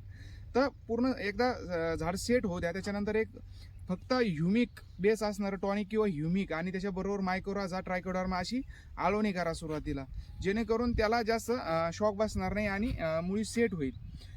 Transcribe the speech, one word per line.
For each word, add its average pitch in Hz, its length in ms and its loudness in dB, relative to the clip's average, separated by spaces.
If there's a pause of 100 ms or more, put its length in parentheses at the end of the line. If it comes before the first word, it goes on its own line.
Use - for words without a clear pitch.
(560)
तर 269 120 6 (200)
पूर्ण 240 320 2
एकदा, 202 300 2
अ, 165 460 -2
झाड 160 200 0
सेट 240 300 4
होऊ 180 140 -2
द्या, 170 120 0
त्याच्यानंतर 202 440 -2
एक 220 120 2 (640)
फक्त 180 240 -2
ह्युमिक 214 560 4 (300)
बेस 214 240 4
असणारं 202 380 -2
टॉनिक 202 300 0
किंवा 214 180 4
ह्युमिक 160 440 0
आणि 170 180 -2
त्याच्याबरोबर 190 480 -2
मायकोराझा, 190 600 0
ट्रायकोडर्मा 185 580 -2
अशी 220 240 -2 (360)
आळवणी 208 340 4
करा 170 220 0
सुरुवातीला, 151 520 -4 (360)
जेणेकरून 226 500 2
त्याला 226 300 4
जास्त, 226 300 2
अ, 165 420 2
शॉक 208 220 2
बसणार 196 380 0
नाही 208 140 0
आणि, 202 300 0
अ, 160 240 0
मुळी 196 220 0
सेट 226 300 2
होईल. 143 180 -2 (460)